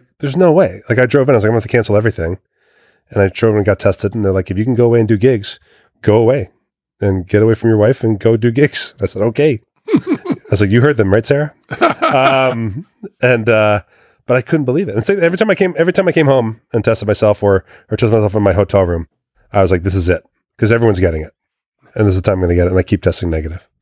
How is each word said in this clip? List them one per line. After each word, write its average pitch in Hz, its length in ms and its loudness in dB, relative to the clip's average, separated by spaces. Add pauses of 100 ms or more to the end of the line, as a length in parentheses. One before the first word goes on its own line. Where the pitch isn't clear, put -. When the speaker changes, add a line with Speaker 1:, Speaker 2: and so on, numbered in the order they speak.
(200)
Speaker 1:
"There's 139 180 -6
no 175 160 4
way." 110 360 0
Like, 117 100 0
I 127 60 4
drove 131 220 2
in, 143 80 4
I - 20 4
was 101 60 0
like, 107 60 0
"I'm - 20 2
gonna 120 60 0
have 110 60 -2
to - 60 -16
cancel 110 280 0
everything." 98 420 -2 (680)
And 104 120 -2
I 98 60 4
drove 110 280 0
in - 20 0
and 101 80 0
got 98 120 2
tested. - 380 -2
And 110 80 -4
they're 98 80 0
like, 95 180 -4
"If 92 80 -6
you 107 60 -2
can 127 120 -2
go 120 100 2
away 117 140 2
and 113 100 0
do 110 80 2
gigs, 110 420 -2 (420)
go 104 160 2
away 117 320 0 (520)
and 95 260 -2
get 104 160 2
away 110 100 4
from 113 160 0
your 110 80 2
wife 107 260 0
and 110 160 -2
go 113 180 2
do 113 120 -2
gigs." 127 500 -2
I - 60 -2
said, - 160 -8
"Okay." 117 400 0 (120)
<laughs> - 200 -6
I - 440 -4 (120)
was - 120 0
like, 98 100 2
"You 117 100 4
heard 139 160 2
them, 98 160 2
right, 110 140 2
Sarah?" 147 260 -2 (160)
Speaker 2:
<laughs> - 400 -2
Speaker 1:
Um, 131 760 0 (360)
and, 120 280 2
uh, 107 320 2 (440)
but 123 120 0
I 131 40 0
couldn't 156 240 -2
believe 139 240 -2
it. 98 60 -10
And 113 100 -2
so 196 120 0
every 175 200 0
time 220 120 0
I 190 60 0
came, 180 220 0
every 175 160 0
time 190 140 0
I 170 40 2
came 156 160 2
home 120 340 0 (120)
and 110 100 -2
tested 110 240 -2
myself 104 360 0
or, 98 220 0 (240)
or 110 80 -4
tested 113 160 0
myself 104 220 0
in 104 80 0
my 98 100 2
hotel 98 300 2
room, 85 240 -4 (440)
I 101 100 2
was 92 100 2
like, 87 120 0
"This 92 120 -2
is 87 140 0
it." 87 140 -2 (340)
'Cause 107 140 0
everyone's 113 280 2
getting 82 220 0
it. 76 100 -14 (640)
And 110 100 0
this 95 100 2
is 92 60 -2
the - 40 -14
time 101 140 0
I'm - 20 -6
gonna 87 140 0
get 87 120 2
it. 87 40 -2
And 92 80 0
I 90 40 0
keep - 180 -4
testing 87 280 -4
negative, 80 380 -8 (140)